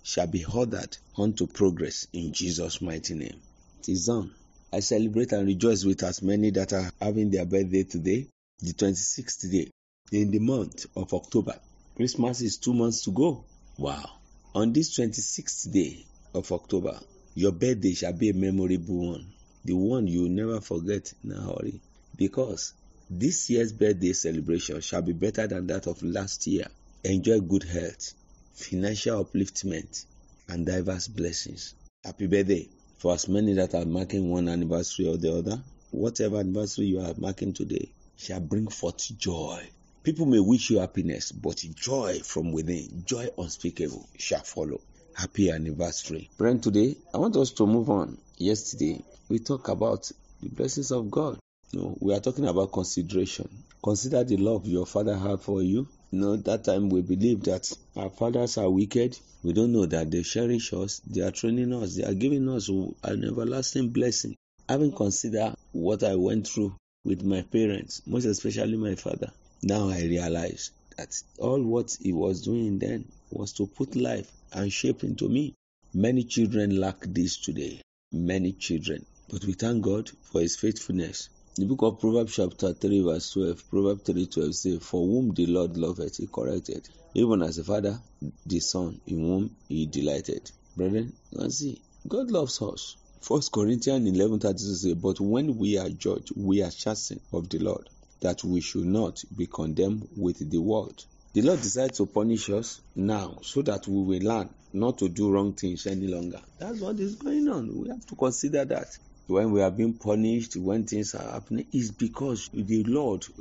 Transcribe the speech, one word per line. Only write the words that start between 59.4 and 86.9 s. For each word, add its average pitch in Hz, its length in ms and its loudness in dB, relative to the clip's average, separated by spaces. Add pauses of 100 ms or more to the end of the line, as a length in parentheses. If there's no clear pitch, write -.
We 85 100 0
don't 117 180 6
know 104 160 4
that 80 240 0
they 87 100 0
cherish 117 500 0
us, 95 280 -4
they 104 220 -4
are 92 100 0
training 123 420 0
us, 110 220 -2
they - 80 -2
are 98 100 0
giving 131 340 2
us 110 220 -2
an 98 560 -2
everlasting 120 640 0
blessing. 117 460 0 (340)
Having 139 220 4
considered 110 640 0 (160)
what 95 320 0
I 98 120 4
went 101 320 2
through 101 280 -2 (280)
with 98 200 0
my 95 180 2
parents, 107 640 0
most 123 200 -2
especially 107 520 0
my 107 160 0
father, - 380 -6 (320)
now 98 260 2
I 90 120 0
realize 85 680 -2 (260)
that - 140 -14 (300)
all 135 240 2
what 117 360 0
he 92 140 0
was 90 300 0
doing 107 340 0
then 113 280 -2 (260)
was 101 220 -8
to 101 120 0
put - 300 -6
life 120 360 -2 (220)
and 98 180 0
shape 123 320 0
into 107 240 -2
me. 139 280 0 (360)
Many 120 320 2
children 104 560 2
lack 95 200 0
this 90 380 0
today. 73 440 -6 (300)
Many 90 400 2
children. 78 560 -4 (240)
But 98 140 -8
we 95 80 -2
thank 113 280 0
God 101 300 0 (100)
for - 200 0
His 85 140 2
faithfulness. 95 760 -4 (280)
The 95 80 0
book 131 160 0
of 110 180 2
Proverbs 113 360 2
chapter 92 380 0
three 101 300 2
verse 85 280 0
twelve, 87 380 -2
Proverbs 98 340 2
three 90 220 0
twelve 76 300 -2
says, 87 280 -2
"For 87 220 0
whom 113 280 2
the 85 140 2
Lord 87 280 2
loveth, 82 420 -2
He - 100 -6
corrected, - 600 -4 (260)